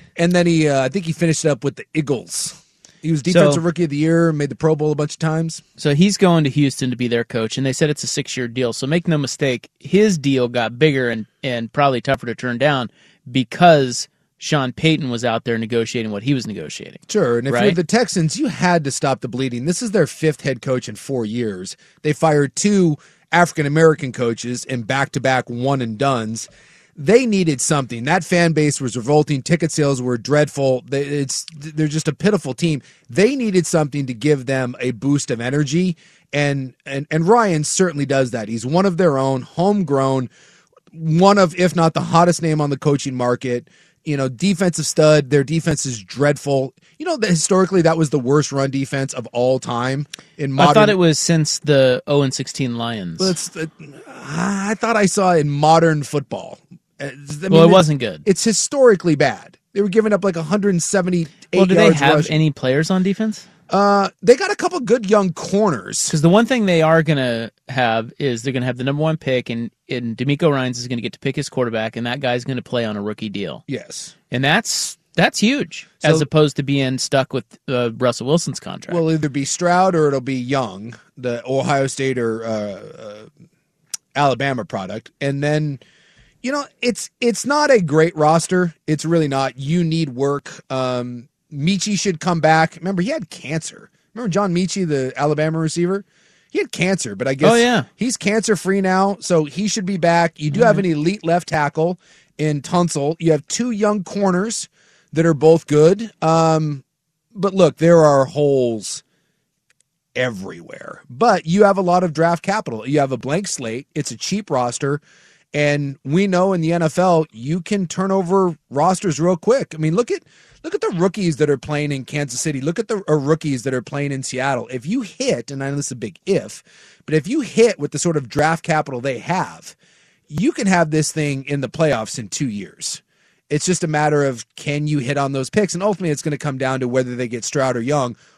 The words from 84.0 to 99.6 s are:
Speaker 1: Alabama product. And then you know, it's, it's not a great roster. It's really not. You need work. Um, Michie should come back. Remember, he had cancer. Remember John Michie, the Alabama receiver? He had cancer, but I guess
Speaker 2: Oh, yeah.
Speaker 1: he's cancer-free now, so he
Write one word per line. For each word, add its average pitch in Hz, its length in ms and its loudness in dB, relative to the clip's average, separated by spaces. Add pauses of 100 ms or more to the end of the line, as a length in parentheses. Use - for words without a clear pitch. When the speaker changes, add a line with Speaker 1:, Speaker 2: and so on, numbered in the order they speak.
Speaker 1:
Alabama 135 500 0
product. 98 460 -10 (100)
And 139 220 -4
then 147 380 -2 (640)
you 254 100 -6
know, 285 120 -4 (160)
it's, 240 300 -4 (100)
it's 233 240 0
not 294 260 2
a 240 100 6
great 156 360 2
roster. 165 580 2 (120)
It's 151 180 -2
really 160 240 2
not. 135 300 -2
You 156 260 0
need 160 260 0
work. 139 600 -4
Um, 123 580 -4 (220)
Michie 180 460 -2
should 170 240 -2
come 170 200 0
back. 156 360 4
Remember, 180 260 -4
he 214 80 -4
had 285 200 -8
cancer. - 600 -10 (240)
Remember 226 140 -6
John 190 260 0
Michie, 185 300 -2
the 135 320 -2
Alabama 151 420 0
receiver? 175 460 -2 (460)
He 311 100 -4
had 320 120 -4
cancer, 175 440 -2
but 120 120 -4
I 135 60 0
guess 156 180 4
Speaker 2:
Oh, 233 40 6
yeah. 233 280 2 (120)
Speaker 1:
he's 233 200 -4
cancer-free 202 640 0
now, 190 400 2
so 165 240 0
he 147 240 -4